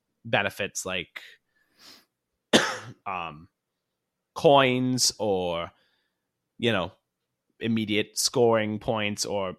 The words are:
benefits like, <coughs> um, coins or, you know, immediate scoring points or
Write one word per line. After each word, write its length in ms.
benefits 600
like, 360
<coughs> 40
um, 420
coins 840
or, 520
you 140
know, 200
immediate 580
scoring 640
points 460
or 340